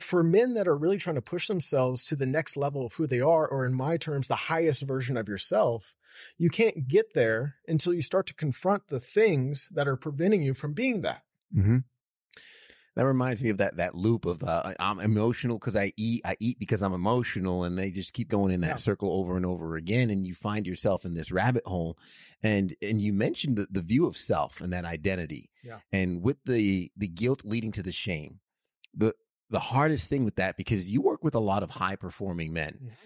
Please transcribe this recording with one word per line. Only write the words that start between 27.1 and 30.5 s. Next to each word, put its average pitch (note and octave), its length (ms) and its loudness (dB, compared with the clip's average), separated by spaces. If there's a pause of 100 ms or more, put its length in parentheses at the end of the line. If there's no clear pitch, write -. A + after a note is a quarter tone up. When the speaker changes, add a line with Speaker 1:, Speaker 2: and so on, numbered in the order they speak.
Speaker 2:
leading A2 280 -4
to G2+ 100 -8
the F2+ 100 -6
shame, E2 500 -8 (520)
the, G#2+ 220 2 (340)
the G#2 100 -2
hardest C#3 480 0
thing C#3 160 0
with G#2+ 120 -2
that, F#2+ 200 -2